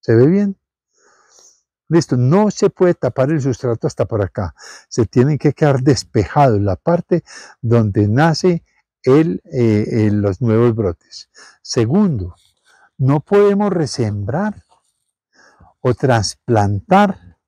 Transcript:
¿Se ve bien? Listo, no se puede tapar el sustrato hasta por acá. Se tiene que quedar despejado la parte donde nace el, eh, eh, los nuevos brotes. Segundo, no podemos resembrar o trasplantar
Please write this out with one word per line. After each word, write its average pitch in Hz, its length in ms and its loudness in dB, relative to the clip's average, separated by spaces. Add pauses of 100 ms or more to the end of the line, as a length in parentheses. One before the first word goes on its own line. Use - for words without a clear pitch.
¿Se 117 120 0
ve 120 140 6
bien? 196 280 0 (1300)
Listo, 156 260 2
no 175 360 2
se 202 180 -2
puede 175 240 0
tapar 135 380 -2
el 156 100 -2
sustrato 123 460 -4
hasta - 180 -4
por 104 160 -4
acá. 95 320 -6 (340)
Se 113 200 -2
tiene 135 320 0
que 147 140 0
quedar 135 280 0
despejado 127 760 0
la 101 160 -2
parte 175 480 -4 (360)
donde 107 480 0
nace 160 560 0 (380)
el, 160 400 0 (100)
eh, 113 360 0
eh, 107 240 0
los 101 300 -2
nuevos 117 340 2
brotes. - 560 -8 (320)
Segundo, 123 720 -2 (640)
no 139 220 0
podemos 202 520 0
resembrar 131 920 -6 (1160)
o 123 160 0
trasplantar 113 1500 0